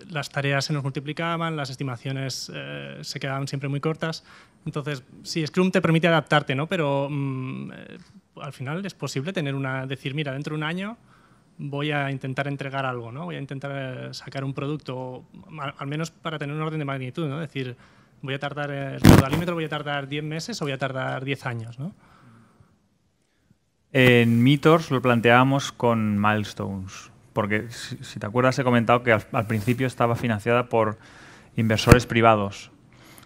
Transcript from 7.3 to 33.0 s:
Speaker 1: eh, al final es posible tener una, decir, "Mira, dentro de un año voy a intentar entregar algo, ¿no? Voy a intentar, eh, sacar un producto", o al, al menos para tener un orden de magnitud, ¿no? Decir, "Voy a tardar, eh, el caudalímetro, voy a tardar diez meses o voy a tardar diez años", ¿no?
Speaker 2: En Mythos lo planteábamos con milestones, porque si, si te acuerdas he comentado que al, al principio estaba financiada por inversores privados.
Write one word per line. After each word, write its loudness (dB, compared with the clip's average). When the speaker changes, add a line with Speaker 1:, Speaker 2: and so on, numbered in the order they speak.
Speaker 1:
eh, -18
al -12
final -8
es -10
posible -6
tener -2
una, -4
decir, -6
"Mira, -4
dentro -6
de -4
un -4
año -6
voy -4
a -2
intentar -4
entregar -6
algo, -6
¿no? -12
Voy -8
a -8
intentar, -10
eh, -8
sacar -10
un -4
producto", -6
o -10
al, -8
al -8
menos -4
para -10
tener -6
un -4
orden -4
de -4
magnitud, -4
¿no? -6
Decir, -8
"Voy -6
a -6
tardar, -6
eh, -6
el -10
caudalímetro, 6
voy -4
a -6
tardar -6
diez -6
meses -8
o -2
voy -2
a -6
tardar -4
diez -6
años", -8
¿no? -10
Speaker 2:
En 8
Mythos 6
lo 0
planteábamos 6
con 0
milestones, -2
porque -2
si, -12
si -12
te -10
acuerdas 2
he 0
comentado 6
que 4
al, 2
al 0
principio 0
estaba 0
financiada 0
por 2
inversores 6
privados. 4